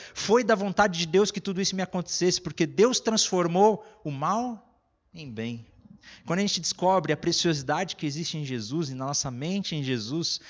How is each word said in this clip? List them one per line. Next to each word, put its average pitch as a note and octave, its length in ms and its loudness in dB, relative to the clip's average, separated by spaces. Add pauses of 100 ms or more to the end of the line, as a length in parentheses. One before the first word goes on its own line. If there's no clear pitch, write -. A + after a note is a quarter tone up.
(140)
foi A#3+ 280 4
da A3 120 4
vontade G3 440 0
de E3+ 60 -2
Deus F#3+ 260 4
que - 80 -4
tudo G3 220 -4
isso F#3+ 160 -2
me F#3+ 60 -2
acontecesse, F3+ 580 0
porque D#3+ 240 -2
Deus E3+ 340 4
transformou F#3+ 840 2 (180)
o D3+ 80 -4
mal G3 720 -4 (320)
em D#3 180 -14
bem." A2+ 360 -6 (580)
Quando E3+ 140 0
a G3 40 2
gente G3 180 0
descobre F3 520 2
a D3 40 0
preciosidade D#3+ 800 0
que - 120 -6
existe D3+ 320 -6
em D3 80 -4
Jesus, C3 420 -4
e C3+ 60 -8
na C3 100 -6
nossa C#3 260 -4
mente E3+ 460 -4
em D3 60 -4
Jesus, C3 680 -4